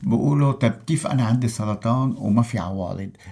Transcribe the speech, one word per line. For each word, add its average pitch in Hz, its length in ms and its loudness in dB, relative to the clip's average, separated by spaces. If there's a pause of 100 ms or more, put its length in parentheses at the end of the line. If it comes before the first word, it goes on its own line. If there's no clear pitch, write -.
بقولوا: 143 480 2
"طب 123 200 2 (160)
كيف 156 200 -2
أنا 127 160 0
عندي 120 240 2
سرطان 113 680 -2
وما 104 240 2
في 117 180 -2
عوارض؟" 95 500 -6 (220)